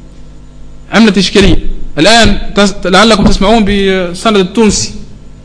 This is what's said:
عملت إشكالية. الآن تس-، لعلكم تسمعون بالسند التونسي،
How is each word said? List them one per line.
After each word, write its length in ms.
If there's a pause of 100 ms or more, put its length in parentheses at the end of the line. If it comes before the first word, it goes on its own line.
(920)
عملت 260
إشكالية. 400 (400)
الآن 400 (160)
تس-، 200 (120)
لعلكم 400
تسمعون 380
بالسند 720
التونسي، 540 (540)